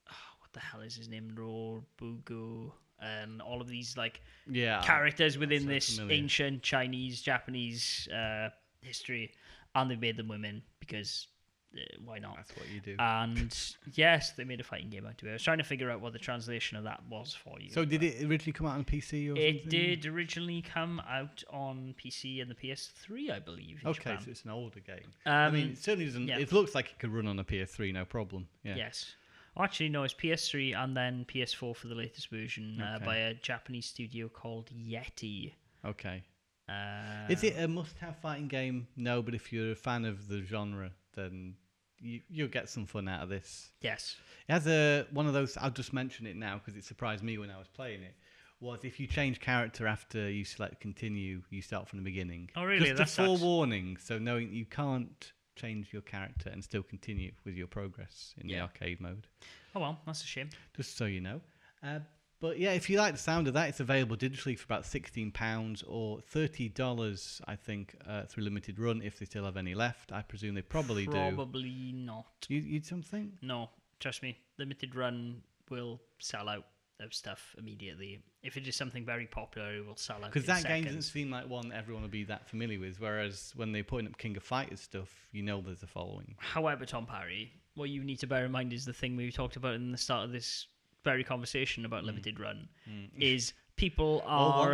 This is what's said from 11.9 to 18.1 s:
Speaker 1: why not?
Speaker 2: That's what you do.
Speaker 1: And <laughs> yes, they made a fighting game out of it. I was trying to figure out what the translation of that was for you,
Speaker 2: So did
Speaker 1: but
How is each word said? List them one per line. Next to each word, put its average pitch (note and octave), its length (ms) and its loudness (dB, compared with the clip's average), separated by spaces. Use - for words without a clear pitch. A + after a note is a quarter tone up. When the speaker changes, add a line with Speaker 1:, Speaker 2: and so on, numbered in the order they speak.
Speaker 1:
why A#3 160 -12
not? G2+ 160 -10
Speaker 2:
That's - 200 -16
what - 160 -10
you G#2 80 -8
do. G2+ 200 -8
Speaker 1:
And A#2 560 4
<laughs> C3+ 140 -12
yes, D#3 380 10
they B2+ 120 -6
made B2+ 160 -4
a - 40 -4
fighting - 260 -6
game G#2 160 -8
out A2 140 -12
of - 60 -8
it. G#2+ 40 -4
I - 20 -2
was A2+ 100 -4
trying D#3+ 160 6
to D3+ 60 4
figure B2+ 260 0
out A2+ 100 0
what A#2 120 -4
the A2+ 60 -10
translation A#2 580 -2
of G#2+ 80 -4
that A2 240 -6
was A#2 260 -8
for - 240 -12
you, G2 120 -10
Speaker 2:
So E3 140 4
did D#3 180 4
Speaker 1:
but E3+ 80 6